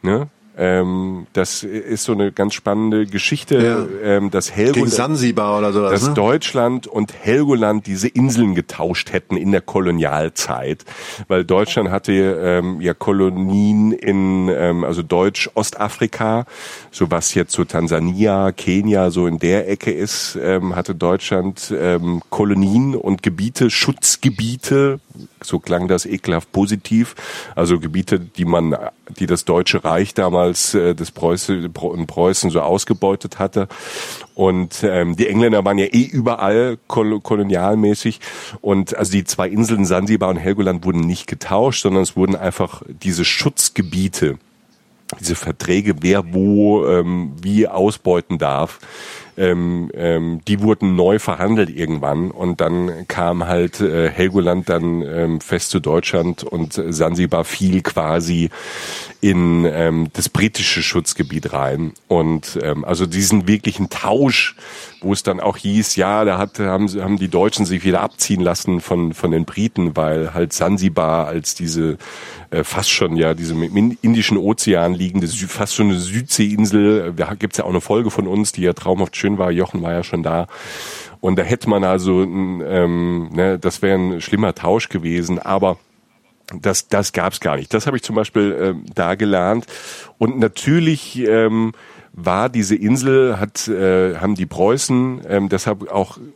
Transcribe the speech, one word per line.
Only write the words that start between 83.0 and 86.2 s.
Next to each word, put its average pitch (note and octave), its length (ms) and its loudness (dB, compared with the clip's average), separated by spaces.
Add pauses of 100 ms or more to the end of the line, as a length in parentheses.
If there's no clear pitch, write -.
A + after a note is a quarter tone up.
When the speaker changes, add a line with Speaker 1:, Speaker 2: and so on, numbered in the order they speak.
Speaker 1:
ne, F#2 260 2
das - 220 -4
wäre G2 180 2
ein F2+ 220 -2
schlimmer G2+ 340 0
Tausch G2+ 360 0
gewesen, E2+ 480 -2
aber F#2+ 400 0 (800)